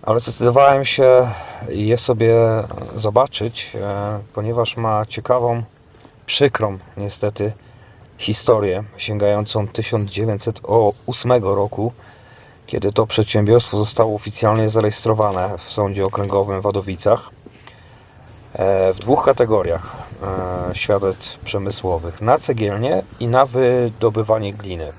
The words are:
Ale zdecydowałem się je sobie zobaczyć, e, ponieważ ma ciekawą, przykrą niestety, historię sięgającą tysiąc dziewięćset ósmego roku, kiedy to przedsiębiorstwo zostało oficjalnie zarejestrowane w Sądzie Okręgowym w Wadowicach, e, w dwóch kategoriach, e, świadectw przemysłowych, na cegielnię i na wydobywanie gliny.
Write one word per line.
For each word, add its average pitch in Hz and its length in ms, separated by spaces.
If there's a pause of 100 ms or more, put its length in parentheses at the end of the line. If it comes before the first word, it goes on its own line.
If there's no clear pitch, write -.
Ale 110 180
zdecydowałem 135 640
się 127 460 (380)
je 107 300
sobie 113 360 (640)
zobaczyć, 117 760
e, 101 440 (160)
ponieważ 113 420
ma 110 300
ciekawą, 120 560 (640)
przykrą 107 520 (180)
niestety, 104 560 (680)
historię 104 680 (120)
sięgającą 104 720
tysiąc 104 420
dziewięćset 107 500 (460)
ósmego 120 480
roku, 104 380 (760)
kiedy - 260
to 110 140
przedsiębiorstwo 107 720
zostało 107 360
oficjalnie 110 560
zarejestrowane 104 880
w - 140
Sądzie 98 320
Okręgowym 98 560
w - 20
Wadowicach, 101 680 (1200)
e, 95 400
w 95 60
dwóch 107 260
kategoriach, 104 720 (720)
e, 90 40
świadectw 98 640
przemysłowych, 92 840
na 123 180
cegielnię 117 640 (180)
i 117 60
na 127 200
wydobywanie 113 1080
gliny. 90 440